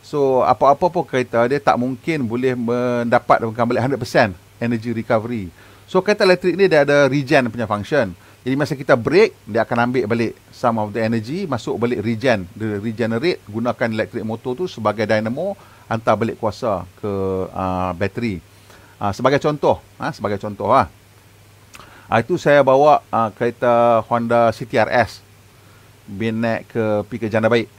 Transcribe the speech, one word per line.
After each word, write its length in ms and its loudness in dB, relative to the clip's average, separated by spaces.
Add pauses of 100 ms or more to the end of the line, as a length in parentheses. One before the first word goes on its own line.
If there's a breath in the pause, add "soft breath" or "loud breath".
So, 420 2
apa-apa 400 2
pun 160 -2
kereta, 460 -2
dia 100 0
tak 220 2
mungkin 480 -4
boleh 260 -2
mendapat 880 0
balik 420 -2
hundred 160 -2
percent 320 2 (300)
energy 340 -4
recovery. 560 -4 (380 loud breath)
So, 100 2
kereta 240 0
elektrik 320 2
ni 160 4
dia 160 4
ada 240 4
regen 400 2
punya 160 -4
function. 480 -2 (300 soft breath)
Jadi, 80 -2
masa 240 -2
kita 160 2
brake, 400 4 (160)
dia 160 0
akan 240 0
ambil 160 0
balik 260 0 (220)
some 240 0
of 160 -4
the 80 -2
energy, 480 -2
masuk 320 -4
balik 240 -2
regen. 480 0
Dia 240 -6
regenerate, 720 -4
gunakan 400 -4
elektrik 320 -4
motor 320 -6
tu 160 -6
sebagai 400 -2
dynamo, 480 -2 (320 loud breath)
hantar 240 0
balik 240 -2
kuasa 480 -4 (160)
ke, 100 -6 (460)
ah, 400 -2
bateri. 400 -4 (640 loud breath)
Ah, 80 -2
sebagai 320 2
contoh, 400 0 (160)
ah, 160 -8
sebagai 240 -4
contoh, 320 -6
ah. 160 4 (1200 loud breath)
Ah, 160 2
itu 160 -2
saya 240 4
bawa, 480 4
ah, 240 0
kereta 720 2
Honda 480 2
C 160 -12
T 80 -2
R 160 2
S. 320 -2 (800 soft breath)
Bin 320 -4
naik 320 -2
ke, 140 -4 (260)
pergi 160 -10
ke 80 -4
Janda 160 2
Baik. 160 2 (140)